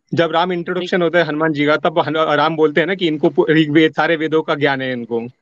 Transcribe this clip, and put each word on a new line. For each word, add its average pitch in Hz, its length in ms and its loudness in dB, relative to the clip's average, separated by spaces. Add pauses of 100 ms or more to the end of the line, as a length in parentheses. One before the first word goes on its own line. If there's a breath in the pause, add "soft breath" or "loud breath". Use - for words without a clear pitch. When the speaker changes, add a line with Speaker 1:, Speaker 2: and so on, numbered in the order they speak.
(140)
Speaker 1:
जब 165 180 0
राम 180 200 0
इंट्रोडक्शन 180 460 -4
Speaker 2:
नहीं। 170 80 2
Speaker 1:
होता 160 120 0
है 165 60 4
हनुमान 156 280 -2
जी 143 140 -2
का, 151 100 2
तब 156 220 -2
हनु-, 156 380 0
राम 156 200 0
बोलते 156 240 2
हैं 156 60 0
ना 190 80 -4
कि 185 120 -2
इनको 156 220 0
पू-, 151 220 0
ऋग्वेद, 156 420 4
सारे 160 240 0
वेदों 156 260 0
का 156 120 -4
ज्ञान 139 280 0
है 131 100 -4
इनको। 117 360 -6 (140)